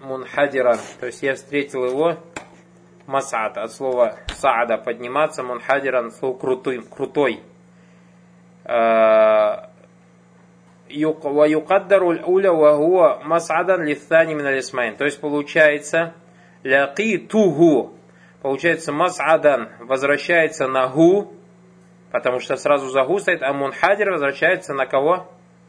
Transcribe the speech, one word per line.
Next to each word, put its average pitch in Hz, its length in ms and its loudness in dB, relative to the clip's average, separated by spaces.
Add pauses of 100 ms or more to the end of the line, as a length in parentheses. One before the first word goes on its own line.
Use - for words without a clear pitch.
мунхадиран. 131 800 -2 (220)
То 123 60 -8
есть - 160 -12
я 135 120 -2
встретил 139 500 -6
его, 151 320 -2 (880)
мас'ад, 123 520 -4
от 113 140 -10
слова 123 440 -2 (120)
саада, 117 500 0
подниматься, 127 640 -6
мунхадиран, 127 720 -4
слово 131 260 -6
крутой, 127 440 -4
крутой. 131 600 -4 (1200)
Э, 110 1040 2 (1200)
юк-, 156 360 -4
ва 147 240 4
юкаддару 180 640 2
л-уля 180 400 2
ва 151 240 6
хуа 160 480 4
мас'адан 170 600 0
литтани 160 500 0
мин 147 120 -6
аль-исмайн. 127 500 -4
То 143 80 -4
есть 143 160 -4
получается, 147 920 0 (480)
лякитугу. 160 1300 2 (460)
Получается, 151 520 -2
мас'адан 147 760 0 (120)
возвращается 139 840 -2
на 131 220 0
гу, 170 440 2 (800)
потому 123 300 -2
что 135 160 -4
сразу 139 320 0
за 131 160 0
гу 170 140 0
стоит, 170 240 -2
а 135 100 -2
мунхадир 175 580 -2
возвращается 160 640 -2
на 139 120 -2
кого? 151 420 0 (400)